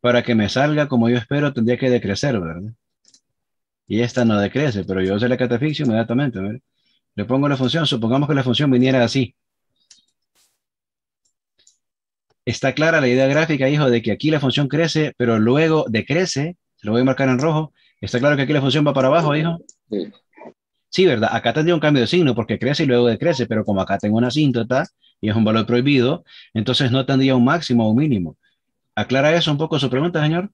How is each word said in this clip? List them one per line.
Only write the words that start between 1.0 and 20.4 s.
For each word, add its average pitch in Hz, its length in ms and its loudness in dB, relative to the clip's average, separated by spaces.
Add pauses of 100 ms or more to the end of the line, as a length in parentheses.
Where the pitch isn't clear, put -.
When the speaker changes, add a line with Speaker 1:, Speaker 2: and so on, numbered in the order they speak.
Speaker 1:
yo 123 80 2
espero, 143 360 -2
tendría 120 260 0
que 131 120 0
decrecer, 104 500 -2
¿verdad? 87 320 -10 (1120)
Y 107 140 -2
esta 120 240 0
no 107 160 2
decrece, 107 440 -2
pero 95 160 -2
yo 95 200 0
se 120 80 0
la 127 80 0
catafixio 131 480 -2
inmediatamente, 117 560 -2
¿verdad? 107 200 -8 (540)
Le 104 100 -6
pongo 135 240 -2
la 139 80 0
función, 123 300 -2
supongamos 127 420 -2
que 156 60 0
la 139 80 0
función 131 260 0
viniera 127 360 2
así. 120 320 -4 (3000)
Está 127 300 -2
clara 160 260 2
la 131 80 2
idea 127 180 4
gráfica, 143 420 0
hijo, 147 220 2
de 117 120 2
que 110 100 -2
aquí 147 180 -2
la 156 80 0
función 135 300 0
crece, 151 480 -2
pero 117 220 2
luego 151 500 2
decrece, 147 680 -2 (260)
lo 107 100 -4
voy 120 80 2
a 127 40 2
marcar 135 240 0
en 123 120 0
rojo. 156 320 -2 (280)
Está - 200 -4
claro 143 160 2
que 139 60 0
aquí 120 100 -2
la 143 80 2
función 143 260 2
va 139 80 0
para 131 140 2
abajo, 151 260 2
hijo. 170 240 -4 (320)
Speaker 2:
Sí. 101 220 -8 (760)